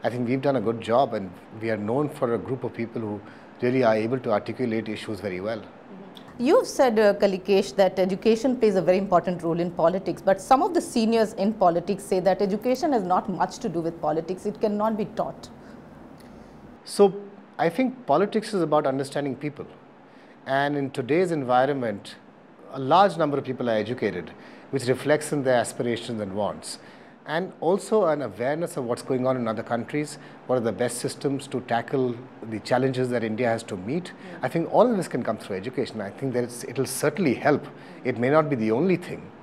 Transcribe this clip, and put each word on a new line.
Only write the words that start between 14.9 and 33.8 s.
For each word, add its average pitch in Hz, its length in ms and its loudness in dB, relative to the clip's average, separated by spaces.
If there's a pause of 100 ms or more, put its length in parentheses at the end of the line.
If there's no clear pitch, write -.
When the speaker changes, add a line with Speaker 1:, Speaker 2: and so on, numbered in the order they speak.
Speaker 2:
be 208 100 -2
taught. - 440 -8 (1400)
Speaker 1:
So 196 280 4 (460)
I 160 100 2
think 254 360 -2
politics 208 480 2
is 190 80 0
about 151 240 2
understanding 135 500 -2
people. - 300 -8 (800)
And 143 320 2
in 139 140 -4
today's 156 400 0
environment, 127 840 0 (560)
a - 80 -10
large 165 380 4
number 147 200 0
of 135 60 -4
people 123 240 -4
are 117 60 2
educated, 104 560 -2 (400)
which 120 180 -2
reflects 147 460 2
in 143 100 -2
their 127 120 4
aspirations 117 680 -2
and 98 140 -6
wants. 87 420 -6 (480)
And 160 340 -4
also 196 460 2
an 147 160 2
awareness 143 560 -4
of 131 80 -4
what's 117 160 -2
going 127 240 0
on 131 100 2
in 120 120 -2
other 110 160 -4
countries, 131 560 -4 (260)
what 123 120 2
are 123 40 2
the 110 100 0
best 120 280 -2
systems 135 480 -4
to 123 140 -4
tackle 120 540 0 (280)
the 110 160 -6
challenges 127 500 0
that 120 140 0
India 113 240 0
has 113 160 0
to - 120 -8
meet. 127 360 -6